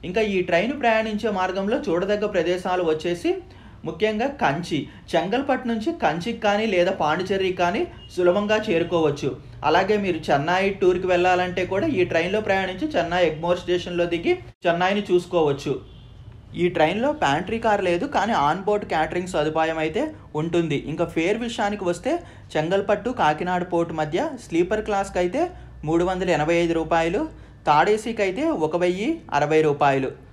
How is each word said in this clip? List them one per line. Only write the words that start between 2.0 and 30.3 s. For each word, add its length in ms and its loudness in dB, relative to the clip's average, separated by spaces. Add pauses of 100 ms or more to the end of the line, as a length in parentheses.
ప్రదేశాలు 560 0
వచ్చేసి 500 0 (560)
ముఖ్యంగా 400 0 (120)
కంచి, 380 0 (340)
చెంగల్పట్టు 600 0
నుంచి 200 -2 (100)
కంచికి 440 -2
కానీ 180 2 (100)
లేదా 180 4 (100)
పాండిచ్చేరికి 600 0
కానీ 200 0 (340)
సులభంగా 500 4
చేరుకోవచ్చు. 640 0 (380)
అలాగే 360 4
మీరు 220 0
చెన్నై 380 2 (160)
టూర్కి 320 4
వెళ్ళాలంటే 500 2 (100)
కూడా 140 0 (140)
ఈ 100 6
ట్రైన్లో 380 0
ప్రయాణించి 480 -2
చెన్నై 340 2
ఎగ్మోర్ 320 -2
స్టేషన్లో 500 -2
దిగి 220 0 (320)
చెన్నైని 440 2
చూసుకోవచ్చు. 640 2 (880)
ఈ 20 2 (120)
ట్రైన్లో 340 2 (120)
ప్యాంట్రీ 420 0
కార్ 240 2
లేదు, 160 0 (100)
కానీ 180 2 (140)
ఆన్ 200 0
బోర్డ్ 260 0
క్యాటరింగ్ 420 -2
సదుపాయం 480 0
అయితే 200 -2 (380)
ఉంటుంది. 380 0 (140)
ఇంకా 120 -2 (100)
ఫేర్ 300 0
విషయానికి 460 -4
వస్తే 220 -4 (420)
చెంగల్పట్టు 560 0 (100)
కాకినాడ 520 0
పోర్ట్ 280 0
మధ్య 280 -2 (160)
స్లీపర్ 440 0
క్లాస్కి 340 -2
అయితే 200 0 (460)
మూడు 200 4
వందల 280 -2
ఎనభై 260 2
ఐదు 160 2
రూపాయలు, 420 0 (480)
థర్డ్ 240 6
ఏసీకి 340 -2
అయితే 180 -2 (220)
ఒక 160 -2
వెయ్యి 260 0 (300)
అరవై 300 4
రూపాయలు 420 2 (220)